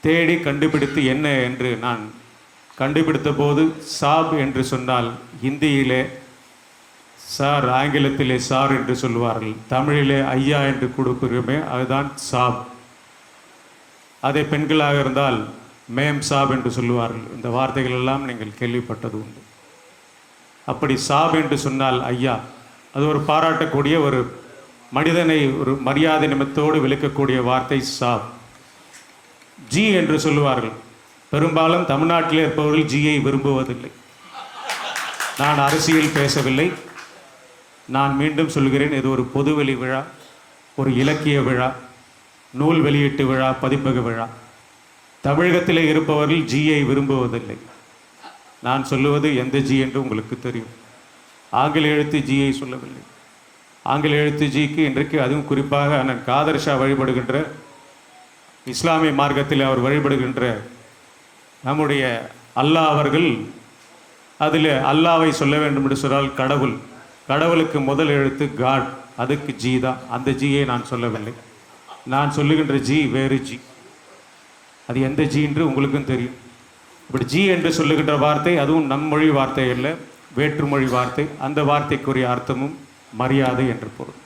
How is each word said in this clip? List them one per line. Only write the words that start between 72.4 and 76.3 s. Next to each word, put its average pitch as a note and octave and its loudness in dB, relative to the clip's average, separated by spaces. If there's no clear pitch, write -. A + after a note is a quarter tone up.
ஜி C#3+ 0
வேறு C3+ 0
ஜி. A#2 -12
அது B2 -4
எந்த C#3 0
ஜி D3 0
என்று D3 0
உங்களுக்கும் C#3 0
தெரியும். B2 -4